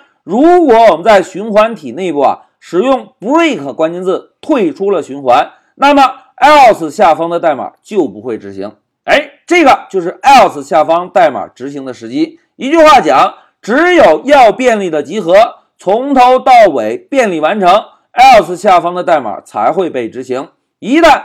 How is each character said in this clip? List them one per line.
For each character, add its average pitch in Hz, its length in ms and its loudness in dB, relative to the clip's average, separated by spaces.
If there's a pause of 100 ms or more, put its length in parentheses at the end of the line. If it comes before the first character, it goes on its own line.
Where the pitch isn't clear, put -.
(240)
如 320 420 2
果 226 260 4
我 165 40 0
们 156 80 -8
在 202 180 2
循 202 300 -12
环 214 220 0
体 151 180 -14
内 170 200 -8
部 143 100 -4
啊， 107 260 -2 (120)
使 170 220 -4
用 247 380 -4
break 226 560 -4
关 160 180 -4
键 180 100 -12
字 180 380 -6
退 214 320 -2
出 196 160 -6
了 180 120 -2
循 139 200 -16
环， 135 300 0 (240)
那 285 180 0
么 285 80 2 (360)
else 240 520 4
下 180 240 0
方 165 160 -4
的 170 100 -4
代 160 160 -2
码 110 260 -10
就 190 260 -4
不 104 140 -18
会 113 160 -10
执 98 160 -18
行。 98 200 -14 (320)
哎， 285 260 -4 (140)
这 339 180 0
个 247 260 -2
就 190 120 -6
是 170 200 -10
else 208 400 2
下 156 220 -2
方 170 260 -4
代 175 200 2
码 101 180 -8
执 127 220 -16
行 143 160 -14
的 131 80 -12
时 110 160 -18
机。 151 300 -6 (180)
一 262 120 -10
句 320 80 0
话 311 220 4
讲， 151 360 0 (260)
只 320 340 0
有 185 300 4
要 262 260 4
便 233 260 -2
利 190 120 -6
的 156 120 -4
集 170 200 -10
合 170 140 0 (420)
从 247 360 -4
头 254 260 4
到 254 340 6
尾 117 240 -4
便 240 340 -4
利 165 80 -6
完 180 220 -4
成， 190 240 0 (280)
else 185 440 4
下 180 240 2
方 175 120 -4
的 180 120 -8
代 160 160 0
码 107 180 -10
才 110 320 -4
会 175 180 -4
被 120 200 -8
执 123 140 -14
行。 127 260 -10 (300)
一 262 200 -2
旦 302 260 2